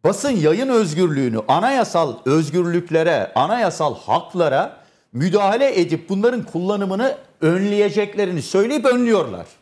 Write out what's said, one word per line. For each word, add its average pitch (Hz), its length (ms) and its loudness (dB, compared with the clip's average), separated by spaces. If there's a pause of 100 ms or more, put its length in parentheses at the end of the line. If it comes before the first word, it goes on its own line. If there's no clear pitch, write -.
basın 196 280 0
yayın 196 380 2
özgürlüğünü, 151 760 0
anayasal 175 680 0 (100)
özgürlüklere, 160 1080 0
anayasal 160 640 0
haklara 170 760 -2 (360)
müdahale 202 680 2
edip 160 280 -2
bunların 226 340 0
kullanımını 196 760 -2 (240)
önleyeceklerini 196 1000 0
söyleyip 233 440 0
önlüyorlar. 214 600 0 (160)